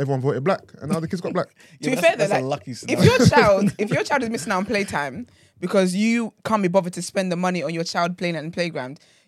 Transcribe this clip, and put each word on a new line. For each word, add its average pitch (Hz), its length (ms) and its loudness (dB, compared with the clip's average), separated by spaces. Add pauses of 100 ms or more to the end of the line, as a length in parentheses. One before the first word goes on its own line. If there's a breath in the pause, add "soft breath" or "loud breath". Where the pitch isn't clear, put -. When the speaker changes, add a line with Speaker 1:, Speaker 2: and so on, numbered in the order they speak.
Speaker 1:
everyone 135 220 -2
voted 131 240 -2
black. 190 160 0 (200)
And - 80 -10
now 165 120 -2
the 160 80 -6
kids 180 120 -6
got 175 120 -6
black. 175 140 -2 (180)
Speaker 2:
<laughs> - 160 -20
Yeah, - 80 -2
Speaker 3:
To - 0 -
be 262 60 0
Speaker 2:
but - 60 -2
that's, 330 60 6
Speaker 3:
fair, 349 80 4
though, - 20 -10 (120)
Speaker 2:
that's - 20 0
a 196 40 0
Speaker 3:
like, 131 140 0
Speaker 2:
lucky 139 220 -6
Speaker 3:
if 117 60 -10
Speaker 2:
scenario. - 260 -2
Speaker 3:
your 247 240 8
child, 202 500 6
if 208 140 -2
your 302 140 0
child 277 180 0
is 226 60 -4
missing 226 240 -4
out 185 60 0
on 196 60 -2
playtime 196 600 -4 (320 soft breath)
because 185 340 2
you 226 400 0 (120)
can't 220 180 0
be 180 60 2
bothered 180 240 0
to 175 80 -8
spend 185 280 -4
the 175 60 0
money 180 260 -2
on 151 120 -4
your 165 100 -4
child 175 340 -2
playing 175 200 -4
at 147 80 -8
the 165 60 -8
playground, 160 480 -6 (280 soft breath)